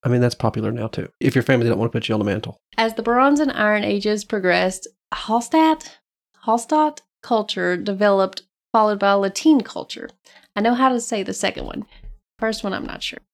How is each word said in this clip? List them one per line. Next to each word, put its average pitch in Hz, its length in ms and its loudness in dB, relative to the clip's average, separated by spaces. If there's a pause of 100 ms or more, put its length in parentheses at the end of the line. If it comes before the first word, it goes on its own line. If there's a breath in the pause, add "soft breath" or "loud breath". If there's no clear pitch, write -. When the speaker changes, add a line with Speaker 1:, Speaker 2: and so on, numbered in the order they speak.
Speaker 1:
I 123 60 0
mean, 120 120 4
that's 123 140 2
popular 107 360 -2
now, 113 160 -6
too, - 220 -8 (100)
if - 160 2
your 131 80 4
family 123 240 2
don't 113 120 0
wanna 113 120 0
put 117 160 -4
you 113 60 0
on 107 60 0
the 101 60 0
mantle. 104 340 -4 (180)
Speaker 2:
As 226 160 0
the 226 100 -8
Bronze 262 360 2
and 294 120 0
Iron 208 320 0
Ages 208 400 -2
progressed, 185 640 0 (260)
Hallstatt, 311 840 0 (480)
Hallstatt 302 560 0 (220)
culture 185 520 0
developed, 196 680 0 (280)
followed 214 280 2
by 202 140 4
Latin 202 480 4
culture. - 480 -12 (460 soft breath)
I 202 60 -2
know 240 140 4
how 262 140 4
to 247 120 0
say 214 220 -4
the 185 100 -6
second 190 320 -4
one. - 200 -10 (540 soft breath)
First 220 240 -4
one, 196 100 -4
I'm - 120 -6
not - 160 -12
sure. - 180 -10 (140)